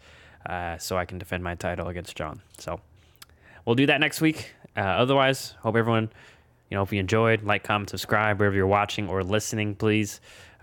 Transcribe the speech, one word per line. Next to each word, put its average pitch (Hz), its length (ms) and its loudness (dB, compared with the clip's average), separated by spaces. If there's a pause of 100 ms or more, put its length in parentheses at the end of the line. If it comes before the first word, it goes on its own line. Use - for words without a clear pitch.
(460)
uh, 85 320 -6
so 92 200 -4
I 87 80 -2
can 92 120 -12
defend 90 260 -8
my 87 120 -6
title 87 320 -6
against 87 280 -10
John. - 260 -10 (160)
So - 220 -10 (840)
we'll 120 100 4
do 135 100 4
that 139 140 4
next 151 200 0
week. 156 340 0 (220)
Uh, 104 60 0
otherwise, 131 760 2
hope 110 160 0
everyone 113 340 2 (640)
you 98 60 -2
know, 98 60 2
if 95 80 -6
you 101 80 0
enjoyed, 110 440 2
like, 101 200 0
comment, 104 280 -2
subscribe 104 480 0
wherever 101 160 4
you're 98 100 2
watching 101 440 0
or 95 140 -2
listening, 104 520 -2
please. 107 460 0 (420)